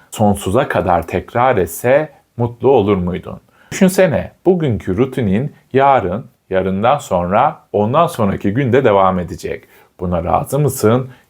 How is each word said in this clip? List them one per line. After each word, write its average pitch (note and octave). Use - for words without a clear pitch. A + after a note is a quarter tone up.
sonsuza G#2
kadar F2
tekrar A#2+
etse B2
mutlu A#2+
olur G#2
muydun? F2
Düşünsene, F#3
bugünkü C#3
rutinin B2
yarın, B2+
yarından F#2+
sonra, G2+
ondan A#2+
sonraki G2+
günde B2+
devam G2
edecek. F2
Buna F2
razı F2
mısın C3